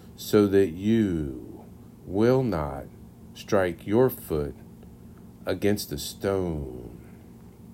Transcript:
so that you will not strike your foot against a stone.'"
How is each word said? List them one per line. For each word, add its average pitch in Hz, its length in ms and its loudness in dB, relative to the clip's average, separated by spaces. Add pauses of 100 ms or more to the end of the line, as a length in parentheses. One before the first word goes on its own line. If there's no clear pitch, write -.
(140)
so - 320 4
that 98 240 4
you 85 920 0 (440)
will 117 380 2
not 76 400 -4 (500)
strike 92 520 0
your 120 220 4
foot 76 460 -4 (920)
against 101 460 0
a 73 80 -6
stone.'" 73 1000 -4 (760)